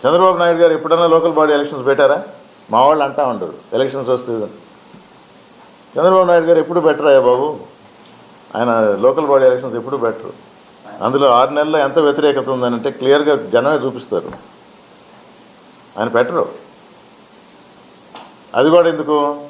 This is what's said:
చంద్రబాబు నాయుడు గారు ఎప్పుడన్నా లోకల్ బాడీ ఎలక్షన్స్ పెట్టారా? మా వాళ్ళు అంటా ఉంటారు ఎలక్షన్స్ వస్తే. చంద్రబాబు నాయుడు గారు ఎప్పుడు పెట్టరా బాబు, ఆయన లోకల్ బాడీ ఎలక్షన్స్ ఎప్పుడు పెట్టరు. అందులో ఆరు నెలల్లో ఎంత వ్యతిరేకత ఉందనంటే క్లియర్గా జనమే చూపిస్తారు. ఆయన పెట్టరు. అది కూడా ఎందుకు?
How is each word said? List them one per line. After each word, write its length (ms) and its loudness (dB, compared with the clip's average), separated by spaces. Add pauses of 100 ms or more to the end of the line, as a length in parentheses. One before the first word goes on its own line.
చంద్రబాబు 300 4
నాయుడు 220 0
గారు 140 4
ఎప్పుడన్నా 340 0
లోకల్ 260 2
బాడీ 200 2
ఎలక్షన్స్ 340 -2
పెట్టారా? 380 2 (460)
మా 140 2
వాళ్ళు 200 2
అంటా 220 -4
ఉంటారు 280 -8 (180)
ఎలక్షన్స్ 380 -4
వస్తే. 220 -4 (1700)
చంద్రబాబు 260 4
నాయుడు 220 2
గారు 120 4
ఎప్పుడు 220 -2
పెట్టరా 400 4
బాబు, 380 0 (1000)
ఆయన 440 0
లోకల్ 260 0
బాడీ 180 2
ఎలక్షన్స్ 320 0
ఎప్పుడు 200 -8
పెట్టరు. 360 -6 (680)
అందులో 260 2
ఆరు 220 4
నెలల్లో 280 -2
ఎంత 200 0
వ్యతిరేకత 500 0
ఉందనంటే 420 -4
క్లియర్గా 600 0
జనమే 260 0
చూపిస్తారు. 560 -6 (1700)
ఆయన 100 -2
పెట్టరు. 400 -2 (2000)
అది 160 2
కూడా 180 4
ఎందుకు? 600 -4